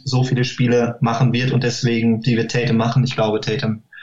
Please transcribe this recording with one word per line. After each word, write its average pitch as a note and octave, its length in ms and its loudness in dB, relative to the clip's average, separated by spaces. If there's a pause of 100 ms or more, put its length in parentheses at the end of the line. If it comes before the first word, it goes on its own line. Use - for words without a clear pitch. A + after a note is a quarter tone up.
so B2+ 180 0
viele B2 220 0
Spiele A#2+ 560 0
machen A#2 320 2
wird B2+ 180 0
und B2+ 120 0
deswegen, A#2 580 0
die A#2 160 0
wird A2+ 140 -2
Tatum A#2 260 0
machen. A#2+ 260 2
Ich - 120 -2
glaube, G#2+ 260 0
Tatum G#2+ 420 -4 (200)